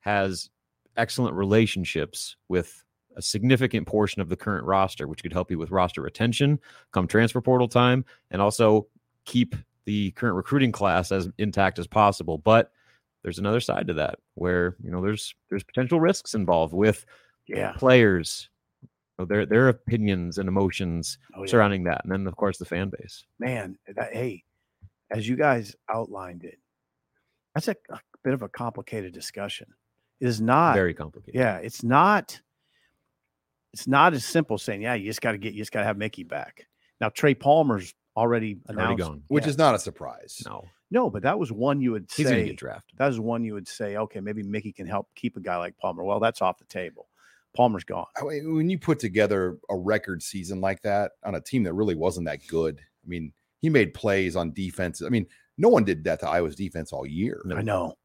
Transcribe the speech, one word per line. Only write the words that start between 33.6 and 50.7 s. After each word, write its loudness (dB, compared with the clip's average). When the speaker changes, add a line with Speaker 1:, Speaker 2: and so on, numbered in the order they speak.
Speaker 2:
it's -12
not 6
as -4
simple 0
saying, -8
"Yeah, -2
you -6
just -8
gotta -2
get, -8
you -10
just -12
gotta -2
have -2
Mickey -8
back." -12
Now, 0
Trey 2
Palmer's 2
already 0
Speaker 1:
Already -4
Speaker 2:
announced. 0
Speaker 1:
gone. -6
Speaker 3:
Which 2
Speaker 2:
Yeah. 0
Speaker 3:
is -4
not 6
a 0
surprise. -12
Speaker 1:
No. -12
Speaker 2:
No, 2
but -6
that 2
was -4
one 0
you 2
would -6
Speaker 1:
He's 0
gonna 2
Speaker 2:
say, -2
Speaker 1:
get -8
drafted. -14
Speaker 2:
that 2
was 0
one -4
you -6
would -10
say, -8
"Okay, -6
maybe -8
Mickey -8
can -14
help -6
keep -6
a -14
guy -4
like -6
Palmer." -6
Well, 0
that's 0
off -2
the -20
table. -12
Palmer's 2
gone. -8
Speaker 3:
I -6
mean, -4
when 2
you -2
put 0
together 0
a -2
record -2
season -8
like -2